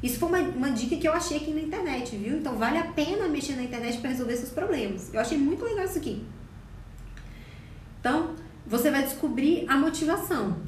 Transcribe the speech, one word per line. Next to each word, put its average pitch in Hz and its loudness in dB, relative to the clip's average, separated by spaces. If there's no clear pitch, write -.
isso 247 0
foi 339 2
uma, 359 6
uma 269 2
dica 240 0
que - 2
eu 311 6
achei 330 0
aqui 302 -2
na 311 0
internet, 302 -2
viu? 226 -2
Então, 277 -2
vale 247 2
a 330 2
pena 339 0
mexer 285 0
na 254 -2
internet 240 -2
pra 269 -2
resolver 247 0
seus - -4
problemas. 247 -2
Eu 220 0
achei 262 2
muito 294 4
legal 415 0
isso 370 -2
aqui. 220 -4
Então, 311 2
você 240 4
vai 277 4
descobrir 277 2
a 269 6
motivação. 302 2